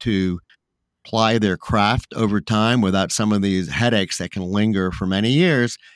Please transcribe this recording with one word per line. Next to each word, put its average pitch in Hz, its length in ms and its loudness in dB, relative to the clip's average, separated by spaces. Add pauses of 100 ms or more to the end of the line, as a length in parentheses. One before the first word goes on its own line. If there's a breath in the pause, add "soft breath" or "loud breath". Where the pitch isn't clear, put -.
to 92 400 -2 (640 soft breath)
ply 113 340 2
their 98 180 2
craft 107 580 0
over 104 260 0
time 113 400 0
without 95 320 0
some 107 200 0
of 101 100 0
these 95 260 -2
headaches 104 500 -2
that 87 140 -8
can 95 100 -8
linger 98 480 0
for 92 160 -6
many 98 240 0
years, 139 460 2 (200 loud breath)